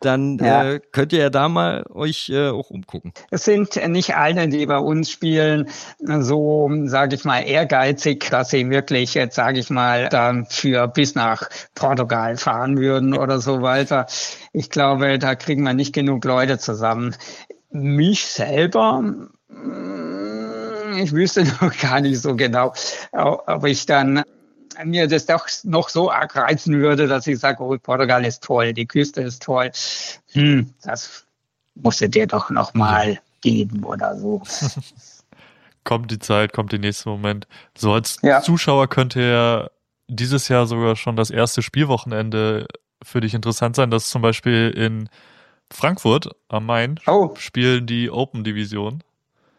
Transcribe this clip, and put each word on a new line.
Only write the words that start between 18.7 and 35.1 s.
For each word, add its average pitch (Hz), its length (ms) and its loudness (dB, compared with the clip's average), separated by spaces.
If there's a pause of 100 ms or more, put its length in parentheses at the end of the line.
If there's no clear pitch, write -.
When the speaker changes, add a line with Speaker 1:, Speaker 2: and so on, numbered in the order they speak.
Speaker 2:
mm, 208 1500 -10
ich 151 100 0
wüsste 175 320 2
<laughs> 139 160 0
noch 175 200 0
gar 131 200 2
nicht 139 220 2
so 139 120 0
genau, 123 380 2 (400)
ob 147 540 0
ich 139 180 0
dann 139 380 2 (640)
mir 170 220 0
das 151 200 2
doch 165 200 2 (160)
noch 175 260 0
so 175 220 2
arg - 240 -2
reizen 143 460 2
würde, 147 260 4
dass 135 220 0
ich 131 100 0
sage, 135 240 0
oh, 131 180 -2
Portugal 127 440 2
ist 117 180 -4
toll, 117 300 2
die 117 140 -4
Küste 147 360 0
ist 127 220 -8
toll. 127 260 0 (640)
Hm, 143 500 2
das - 420 -10 (520)
musst - 240 -2
du 104 80 0
dir 107 180 2
doch - 240 -4
noch - 240 -2
mal 107 460 2 (200)
geben 107 440 0
oder - 340 -6
so. 101 240 -4 (720)